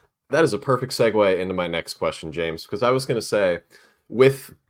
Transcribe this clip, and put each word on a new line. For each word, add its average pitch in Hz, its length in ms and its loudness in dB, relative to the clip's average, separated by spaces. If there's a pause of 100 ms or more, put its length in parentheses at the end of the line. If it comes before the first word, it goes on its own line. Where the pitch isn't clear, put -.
(300)
That 156 140 2
is 135 100 2
a 101 40 -2
perfect 127 360 -2
segue 104 460 2
into 92 140 -4
my 90 140 -2
next 85 280 -6
question, 80 360 -6
James, 80 340 -6
'cause 107 180 -8
I 123 80 2
was 131 140 0
gonna 117 160 -4
say, 95 380 0 (480)
with 135 460 2 (160)